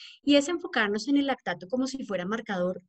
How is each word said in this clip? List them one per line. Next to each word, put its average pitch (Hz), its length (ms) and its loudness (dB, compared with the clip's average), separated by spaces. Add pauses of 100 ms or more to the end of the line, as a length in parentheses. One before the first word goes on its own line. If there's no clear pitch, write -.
(220)
y 285 140 6
es 285 140 4
enfocarnos 226 580 0
en 285 80 4
el 277 120 4
lactato 180 420 -4
como 254 180 0
si 262 160 -8
fuera 180 220 -4
marcador 190 640 -2